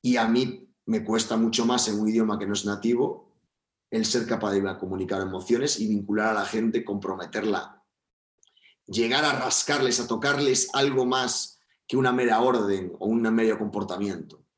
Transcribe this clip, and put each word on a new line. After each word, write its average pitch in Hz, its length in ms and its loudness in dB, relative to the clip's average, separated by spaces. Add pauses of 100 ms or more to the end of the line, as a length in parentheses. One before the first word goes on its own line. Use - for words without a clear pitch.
Y 123 160 2
a 113 120 2
mí 127 400 0 (180)
me 110 180 0
cuesta 113 320 0
mucho 113 300 2
más 123 220 2
en 104 100 -2
un 107 100 2
idioma 110 300 2
que 101 80 -6
no 101 80 -2
es 98 100 -4
nativo 117 720 -2 (540)
el 113 140 0
ser 113 220 0
capaz 107 260 -2
de 98 100 2 (160)
comunicar 95 440 -4
emociones 95 580 0
y 110 80 -2
vincular 104 400 0
a 110 120 0
la 98 60 -2
gente, 113 380 -2
comprometerla, 95 960 -4 (1040)
llegar 117 380 0
a 143 80 2
rascarles, 127 680 0
a 120 80 -2
tocarles 135 680 0
algo 135 320 2
más 123 520 -2 (280)
que - 100 -2
una 131 160 4
mera 120 280 4
orden 101 600 2
o - 60 -4
un 113 160 2 (120)
mero 110 240 2
comportamiento. 101 840 -6 (140)